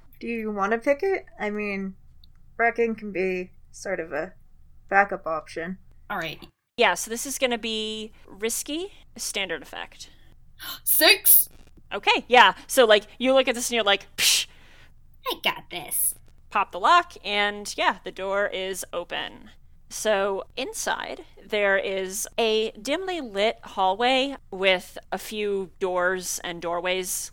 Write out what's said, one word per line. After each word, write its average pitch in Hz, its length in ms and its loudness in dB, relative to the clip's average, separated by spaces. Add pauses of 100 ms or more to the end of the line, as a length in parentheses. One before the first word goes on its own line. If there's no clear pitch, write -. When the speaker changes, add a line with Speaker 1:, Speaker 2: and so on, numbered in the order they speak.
(200)
Speaker 1:
Do 233 80 -10
you 226 240 -4
wanna 202 260 0
pick 285 260 0
it? 392 220 0 (140)
I 208 100 -2
mean, 202 460 -6 (640)
wrecking 226 380 2
can 208 160 -12
be 185 400 -2 (200)
sort 185 280 -6
of 165 120 -8
a 160 220 -6 (560)
backup 196 380 2
option. 165 500 -6 (320)
Speaker 2:
All 202 80 -4
right. 160 280 -8 (320)
Speaker 3:
Yeah, 220 180 6
so - 140 -8
this 233 160 -6
is 269 120 -8
gonna 240 200 0
be 220 540 -6 (160)
risky, 285 640 -6 (240)
standard 185 460 -6
effect. - 480 -14 (380)
Speaker 2:
<gasps> - 360 -14
Six! - 640 6 (460)
Speaker 3:
Okay, 359 340 0
yeah. 226 260 10 (140)
So, 240 180 6
like, 208 200 6 (120)
you 262 160 2
look 269 140 6
at 247 80 0
this 247 140 -6
and 240 60 -2
you're 220 80 0
like, 202 220 2 (100)
"Psh." - 300 2 (840)
Speaker 2:
I 494 160 -4
got - 280 -2
this. - 420 -4 (380)
Speaker 3:
Pop 202 200 0
the 180 80 -8
lock, 349 340 4 (100)
and 208 540 -2
yeah, 285 260 0
the 185 80 -10
door 196 360 -2
is 185 460 -6
open. 160 560 -8 (420)
So 196 520 0 (120)
inside, - 680 -6 (180)
there 202 360 2
is 190 480 -4 (100)
a 220 320 2 (100)
dimly 330 420 -4
lit 220 420 0
hallway 247 720 0 (160)
with 190 480 0 (120)
a 185 60 -4
few 202 640 -4
doors 180 640 0
and 170 180 -8
doorways 180 720 -2